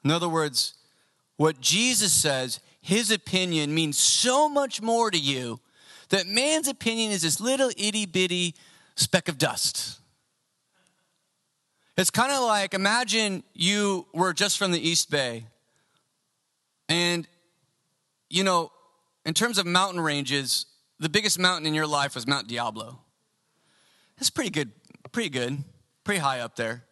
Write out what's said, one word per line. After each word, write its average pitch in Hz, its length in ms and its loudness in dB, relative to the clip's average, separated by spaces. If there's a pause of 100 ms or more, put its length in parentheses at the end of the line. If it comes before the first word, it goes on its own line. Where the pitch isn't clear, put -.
In 143 60 2
other 170 180 0
words, 156 460 -2 (600)
what 147 260 2
Jesus 214 500 2
says, 131 480 0 (220)
his 208 300 2
opinion 170 640 0
means 156 220 0
so 277 520 2
much 277 320 -2
more 226 300 2
to 170 80 0
you 127 400 -4 (500)
that 190 160 2
man's 269 420 0
opinion 226 440 -2
is 190 100 -2
this 160 180 0
little 254 380 2
itty 208 280 0
bitty 180 500 0 (400)
speck - 320 0
of 156 100 -6
dust. - 600 -2 (2000)
It's 185 140 2
kinda 269 280 2
like, 208 340 2
imagine 208 720 0 (100)
you 196 600 0
were 175 200 2
just 196 240 0
from 190 140 0
the 170 80 0
East 160 300 0
Bay, 120 380 -2 (1400)
and, 175 400 0 (1040)
you 180 140 0
know, 175 280 0 (540)
in 160 80 -4
terms 226 240 0
of 196 80 0
mountain 180 340 2
ranges, 143 680 -2 (320)
the 156 100 -2
biggest 202 280 0
mountain 180 280 0
in 156 80 0
your 151 140 0
life 143 280 -2
was 120 100 -8
Mount 135 220 -2
Diablo. 117 540 -8 (1120)
That's - 140 -2
pretty 269 220 -2
good, - 200 -4 (400)
pretty 226 180 -4
good, 135 360 -4 (400)
pretty 202 160 0
high 135 180 -2
up 117 160 -8
there. 117 360 -6